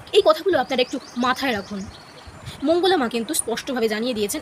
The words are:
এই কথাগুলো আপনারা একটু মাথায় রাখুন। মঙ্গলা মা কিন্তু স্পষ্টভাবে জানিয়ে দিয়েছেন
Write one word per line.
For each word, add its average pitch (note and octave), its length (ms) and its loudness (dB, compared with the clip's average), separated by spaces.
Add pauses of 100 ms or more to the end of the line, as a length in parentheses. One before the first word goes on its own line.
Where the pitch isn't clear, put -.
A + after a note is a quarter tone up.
(120)
এই G4+ 120 6
কথাগুলো F#4 340 4
আপনারা B3+ 240 0
একটু B3+ 160 -2 (180)
মাথায় B3+ 360 0
রাখুন। G3+ 280 -6 (800)
মঙ্গলা F4 340 4
মা B3+ 120 2
কিন্তু A#3 260 -4
স্পষ্টভাবে A#3 540 -2
জানিয়ে A3 260 -2
দিয়েছেন G#3+ 280 -2